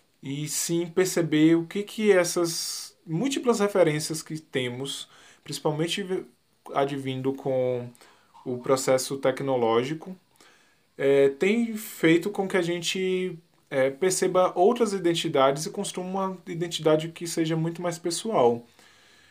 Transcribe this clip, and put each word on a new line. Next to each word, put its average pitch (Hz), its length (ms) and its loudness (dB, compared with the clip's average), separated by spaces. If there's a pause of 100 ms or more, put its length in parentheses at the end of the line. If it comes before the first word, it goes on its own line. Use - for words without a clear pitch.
(220)
E 147 260 -8
sim 170 380 -2
perceber 165 680 4
o 170 100 2
que 202 180 -6
que 208 300 2
essas 170 840 -2 (120)
múltiplas 233 540 0
referências 160 600 2
que 156 160 -12
temos, 127 720 -6 (340)
principalmente 160 600 -4
ve-, 185 240 -6 (480)
advindo 135 580 -2
com 127 560 -2 (560)
o 123 140 -6
processo 131 580 0
tecnológico, 135 960 0 (840)
é, 139 320 4
tem 220 440 0
feito 170 540 2
com 202 180 -4
que 190 120 0
a - 20 2
gente, 180 800 -2 (320)
é, 135 180 2
perceba 180 640 2
outras 214 380 4
identidades 160 720 2
e 208 60 -6
construa 190 340 -8
uma 190 420 -6
identidade 160 640 0
que 170 180 -12
seja 165 300 -2
muito 165 240 -2
mais 175 180 -4
pessoal. 151 680 0 (640)